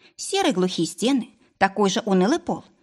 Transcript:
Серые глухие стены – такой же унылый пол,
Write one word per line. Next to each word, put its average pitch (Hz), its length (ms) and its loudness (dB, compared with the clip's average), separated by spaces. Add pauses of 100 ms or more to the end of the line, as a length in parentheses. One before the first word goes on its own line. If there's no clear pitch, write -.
(160)
Серые 381 380 0
глухие 180 340 -2
стены – 240 500 -2 (240)
такой 196 300 2
же 214 160 -4
унылый 196 320 2
пол, - 260 -8 (180)